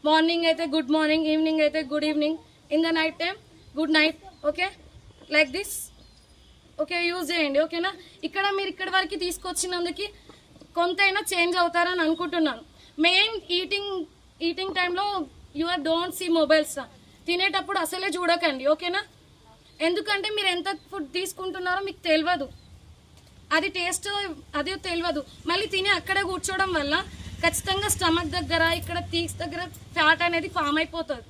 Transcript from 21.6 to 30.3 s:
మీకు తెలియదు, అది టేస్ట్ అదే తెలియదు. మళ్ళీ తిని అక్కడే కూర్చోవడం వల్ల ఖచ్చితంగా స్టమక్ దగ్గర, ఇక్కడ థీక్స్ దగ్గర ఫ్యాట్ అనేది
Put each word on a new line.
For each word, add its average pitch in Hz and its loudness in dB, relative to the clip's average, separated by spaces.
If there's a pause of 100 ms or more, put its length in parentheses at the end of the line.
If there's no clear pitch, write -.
మీకు - -12 (100)
తెలియదు, 311 2 (1080)
అది 320 2
టేస్ట్ 359 -4 (500)
అదే 359 -4 (140)
తెలియదు. 339 -2 (280)
మళ్ళీ 415 0
తిని 392 2
అక్కడే 381 0
కూర్చోవడం 381 -2
వల్ల 285 0 (480)
ఖచ్చితంగా 381 0
స్టమక్ 330 0
దగ్గర, 330 0 (200)
ఇక్కడ 339 -6 (160)
థీక్స్ 339 -4
దగ్గర 339 -6 (320)
ఫ్యాట్ 320 4
అనేది 339 -2